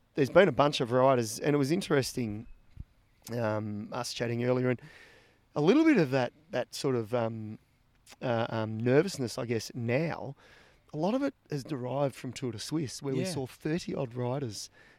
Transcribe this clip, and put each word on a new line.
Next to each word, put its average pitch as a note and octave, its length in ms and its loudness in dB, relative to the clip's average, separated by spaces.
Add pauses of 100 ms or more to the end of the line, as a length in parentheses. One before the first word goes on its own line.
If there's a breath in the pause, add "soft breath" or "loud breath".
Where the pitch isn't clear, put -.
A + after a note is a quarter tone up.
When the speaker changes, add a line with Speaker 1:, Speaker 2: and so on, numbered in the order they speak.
(160)
Speaker 1:
there's C#3 140 2
been F3+ 200 8
a - 20 2
bunch C#3+ 300 2
of A#2 100 0
riders, B2+ 480 4
and - 160 2
it - 20 2
was C#3 140 2
interesting, B2+ 760 0 (920)
um, G#2+ 560 -2
us B2 200 -6
chatting A#2 300 -2
earlier, B2+ 260 4
and B2 120 0 (760 loud breath)
a D3 60 0
little B3+ 240 6
bit D4+ 120 6
of D3 140 2
that, B2+ 220 0 (180)
that B2 240 -4
sort C3+ 200 0
of, A2+ 180 -2
um, A2+ 440 -4 (640)
uh, A#2 280 0
um, A2 280 -4
nervousness, C3 600 2
I B2+ 80 -6
guess, A2+ 280 -4
now, B2+ 640 -2 (580 soft breath)
a D3+ 40 -8
lot F3+ 160 0
of C4+ 100 -2
it C#4 100 -2 (160)
is C#3+ 140 -6
derived B2+ 520 -4
from B2+ 180 -10
Tour B2 180 -6
de G#2 80 -10
Suisse, D3 420 -6
where C#3 120 -4
we D#3 100 -2
Speaker 2:
Yeah. F#3 80 -4
Speaker 1:
saw C#3 160 -6
thirty - 480 -6
odd A#2+ 200 -6
riders, B2 540 -6 (300 soft breath)